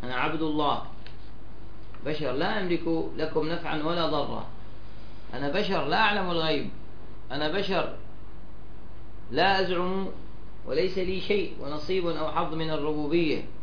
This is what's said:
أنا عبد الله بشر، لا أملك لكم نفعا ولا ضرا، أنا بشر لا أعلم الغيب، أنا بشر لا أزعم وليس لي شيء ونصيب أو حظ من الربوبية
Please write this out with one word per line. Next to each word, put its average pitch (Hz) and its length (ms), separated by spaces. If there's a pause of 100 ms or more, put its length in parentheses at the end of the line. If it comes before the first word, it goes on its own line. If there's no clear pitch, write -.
أنا 123 100
عبد 156 280
الله 151 400 (1200)
بشر، 151 260
لا 190 280
أملك 165 560
لكم 156 320
نفعا 156 340
ولا 165 240
ضرا، 123 400 (880)
أنا 139 140
بشر 175 360
لا 151 120
أعلم 202 340
الغيب، 160 400 (600)
أنا 147 180
بشر 185 480 (1300)
لا 190 300
أزعم 185 460 (600)
وليس 180 320
لي 185 220
شيء 196 400
ونصيب 151 460
أو 156 260
حظ 160 220
من 160 160
الربوبية 151 720 (180)